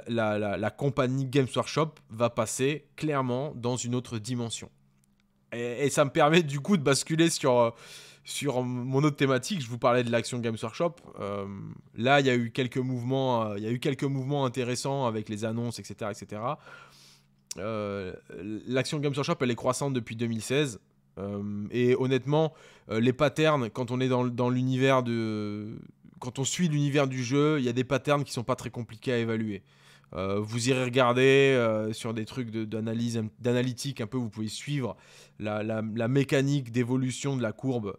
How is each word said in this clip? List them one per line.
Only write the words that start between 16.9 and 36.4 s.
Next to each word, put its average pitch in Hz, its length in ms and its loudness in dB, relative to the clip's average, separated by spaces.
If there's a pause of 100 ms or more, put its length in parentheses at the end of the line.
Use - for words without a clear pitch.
Euh, 101 540 -6 (520)
l'action 127 320 -2
Games 143 180 -2
Workshop, 151 260 -2
elle 123 100 2
est 117 40 -2
croissante 131 380 -2
depuis 117 220 -4
deux 117 120 -2
mille 113 140 -4
seize. 131 380 -2 (400)
Euh, 101 500 -6
et 123 260 4
honnêtement, 135 580 2 (360)
euh, 110 100 0
les 123 140 4
patterns, 147 560 2
quand 120 220 -6
on 127 80 0
est 131 80 2
dans, 123 180 2
dans 123 240 0
l'univers 127 540 4
de... 107 760 -4 (420)
Quand 123 200 -8
on 135 60 -2
suit 175 240 2
l'univers 143 380 2
du 131 140 -4
jeu, 143 380 4
il 123 60 0
y 135 40 2
a 127 40 0
des 127 100 2
patterns 143 400 0
qui - 80 -10
sont 117 140 -4
pas 127 100 0
très 123 140 -8
compliqués 117 420 -8
à 120 60 2
évaluer. 113 460 -2 (500)
Euh, 98 280 0
vous 113 260 -4
irez 127 160 4
regarder, 131 720 6
euh, 110 380 2
sur 113 200 -6
des 110 120 -4
trucs 117 260 -8
de, 110 140 -4
d'analyse, 113 580 -2 (160)
d'analytique 123 600 -2
un 107 60 -6
peu, 131 100 -6
vous 120 120 -2
pouvez 107 200 -6
suivre 131 480 -4 (420)
la, 104 240 -4
la, 110 180 -2 (140)
la 113 140 0
mécanique 135 640 2